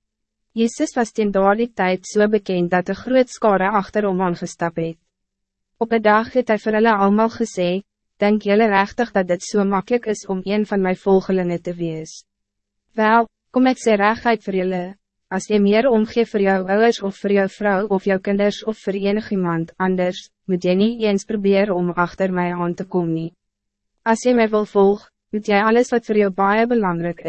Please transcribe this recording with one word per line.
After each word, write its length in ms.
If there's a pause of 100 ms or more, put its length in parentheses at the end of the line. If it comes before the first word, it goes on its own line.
(520)
Jezus 440
was 160
teen 200
daardie 400
tyd 320
so 240
bekend 420
dat 200
'n 40
groot 340
skare 420
agter 340
hom 160
aangestap 560
het. 220 (800)
Op 140
'n 100
dag 300
het 160
hy 100
vir 160
hulle 180
almal 380
gesê, 520 (400)
Dink 240
julle 240
regtig 420
dat 140
dit 160
so 240
maklik 400
is 140 (100)
om 160
een 240
van 120
my 120
volgelinge 640
te 160
wees? 480 (720)
Wel, 320 (240)
kom 160
ek 160
sê 160
reguit 480
vir 140
julle, 220 (520)
as 160
jy 80
meer 320
omgee 400
vir 140
jou 140 (180)
ouers 260
of 220
vir 100
jou 120 (100)
vrou 240 (160)
of 100
jou 160
kinders 380 (100)
of 160
vir 140
enigiemand 720 (100)
anders, 460 (180)
moet 160
jy 160
nie 140 (100)
eens 240
probeer 480
om 160
achter 400
my 240
aan 240
te 80
kom 240
nie. 220 (720)
As 160
jy 160
my 140
wil 180
volg, 320 (320)
moet 160
jy 80
alles 320
wat 160
vir 160
jou 80
baie 400
belangrijk 580